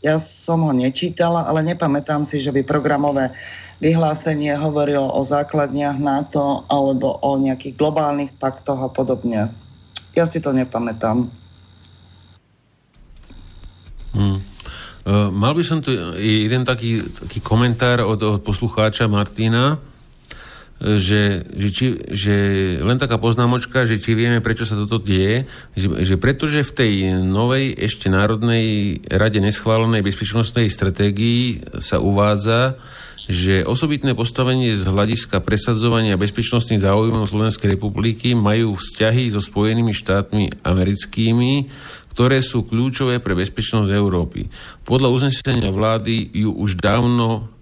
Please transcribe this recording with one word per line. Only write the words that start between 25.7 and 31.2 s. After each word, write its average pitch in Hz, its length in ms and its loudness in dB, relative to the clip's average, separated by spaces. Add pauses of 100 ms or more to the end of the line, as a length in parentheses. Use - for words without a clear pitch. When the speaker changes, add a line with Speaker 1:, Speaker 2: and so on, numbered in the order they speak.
Speaker 2:
že, 95 140 -2 (180)
že 95 160 2
pretože 147 400 0
v - 140 -2
tej 113 180 2 (240)
novej, 117 640 0
ešte 98 320 -2
Národnej 107 840 2 (100)
rade 101 320 2
neschválenej 110 640 2
bezpečnostnej 107 640 0
stratégii 104 960 0 (160)